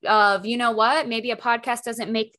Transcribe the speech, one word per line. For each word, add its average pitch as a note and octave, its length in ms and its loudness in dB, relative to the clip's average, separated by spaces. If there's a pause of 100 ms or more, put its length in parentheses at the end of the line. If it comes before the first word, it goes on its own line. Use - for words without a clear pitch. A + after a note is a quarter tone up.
of, G3+ 400 4
you A#3 120 -2
know A#3+ 140 0
what, B3 360 2
maybe A#3 240 -4
a A3 60 -4
podcast A#3+ 460 -2
doesn't A3+ 280 -6
make A3 280 -4